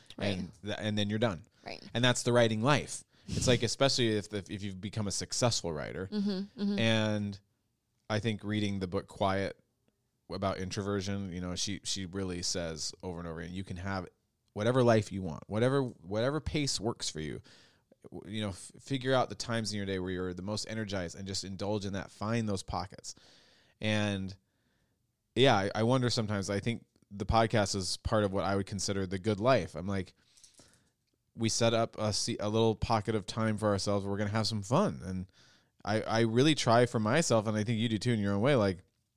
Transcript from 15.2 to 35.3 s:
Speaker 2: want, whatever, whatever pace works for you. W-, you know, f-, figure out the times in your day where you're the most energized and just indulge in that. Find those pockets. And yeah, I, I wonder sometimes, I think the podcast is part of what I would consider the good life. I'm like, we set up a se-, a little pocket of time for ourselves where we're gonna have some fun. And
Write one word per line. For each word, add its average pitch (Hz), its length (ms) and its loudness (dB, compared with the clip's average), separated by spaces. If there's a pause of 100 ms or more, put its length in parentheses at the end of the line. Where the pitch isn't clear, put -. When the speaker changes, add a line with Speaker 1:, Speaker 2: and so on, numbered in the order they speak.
Speaker 2:
want, 80 240 -8
whatever, 123 340 2 (260)
whatever 120 320 -2
pace 147 400 -2
works - 300 -4
for - 120 -6
you. 69 200 -6 (720)
W-, - 240 -14
you 110 60 -4
know, 101 80 -2
f-, - 220 -14 (100)
figure 131 320 -2
out 123 160 2
the 107 40 -6
times 113 380 -4
in 107 60 -4
your 98 80 -4
day 95 120 0
where 92 120 -2
you're 90 240 -2
the 90 80 -8
most 107 260 -4
energized 98 480 -6
and 98 100 -10
just 95 180 -6
indulge 98 420 -4
in 95 80 -4
that. 95 160 -6
Find 110 360 -4
those 101 160 -2
pockets. - 520 -8 (680)
And 101 540 -2 (1000)
yeah, 123 220 6
I, 98 200 0
I 110 80 2
wonder 123 260 2
sometimes, 101 400 -2
I 101 100 0
think - 240 -4 (260)
the 101 160 -6
podcast 113 480 4
is 95 240 -2
part 107 260 2
of 95 100 0
what 92 100 0
I 98 100 0
would 98 120 0
consider 95 400 -4
the 95 120 -4
good 98 220 0
life. 110 340 2
I'm 87 140 -6
like, 98 240 -4 (1200)
we 113 120 2
set 113 260 4
up 113 240 0
a 107 140 0
se-, - 280 -2
a 104 80 -2
little 113 280 4
pocket 113 400 0
of 98 100 -2
time 110 320 -2
for 107 100 2
ourselves 101 360 0
where 101 80 -2
we're 98 60 -2
gonna 104 120 0
have 110 160 0
some 107 160 -2
fun. 131 420 0
And 92 220 -6 (580)